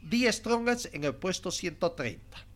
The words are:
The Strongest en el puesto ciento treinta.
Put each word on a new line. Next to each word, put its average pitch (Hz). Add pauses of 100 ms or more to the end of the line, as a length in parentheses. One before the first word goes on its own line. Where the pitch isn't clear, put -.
The 233
Strongest 233
en 147
el 143
puesto 185
ciento 170
treinta. - (100)